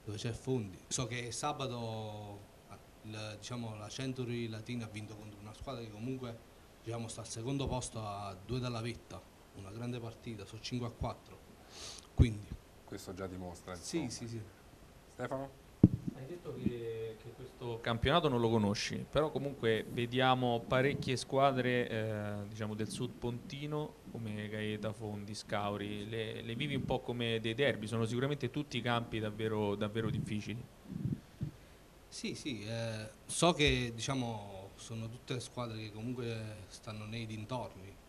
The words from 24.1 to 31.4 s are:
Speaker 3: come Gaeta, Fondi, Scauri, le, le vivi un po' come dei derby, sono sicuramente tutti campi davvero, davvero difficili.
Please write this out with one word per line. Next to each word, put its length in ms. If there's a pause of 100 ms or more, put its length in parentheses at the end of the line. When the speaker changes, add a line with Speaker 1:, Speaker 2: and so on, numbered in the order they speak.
Speaker 3:
come 380
Gaeta, 420
Fondi, 420
Scauri, 760
le, 320
le 140
vivi 200
un 80
po' 160
come 400
dei 160
derby, 320
sono 180
sicuramente 440
tutti 320
campi 380
davvero, 560
davvero 340
difficili. 520 (1500)